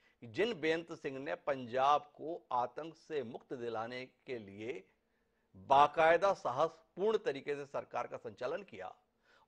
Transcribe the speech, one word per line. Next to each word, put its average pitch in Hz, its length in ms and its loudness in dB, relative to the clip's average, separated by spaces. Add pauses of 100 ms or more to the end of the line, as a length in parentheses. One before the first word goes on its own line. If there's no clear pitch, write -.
(220)
कि 120 60 -16
जिन 170 320 -2
बेअंत 165 340 0
सिंह 135 260 -8
ने 156 140 -6 (120)
पंजाब 135 640 2
को 160 280 -10 (140)
आतंक 151 420 -4
से 151 280 -6
मुक्त - 320 -12
दिलाने 120 480 -6 (220)
के 127 140 -8
लिए 107 420 -10 (840)
बाकायदा 160 640 8
साहसपूर्ण 165 840 0
तरीके 143 360 -4
से 143 100 -10
सरकार 123 400 -6
का 131 120 -10
संचालन 127 460 -8
किया 92 300 -12 (540)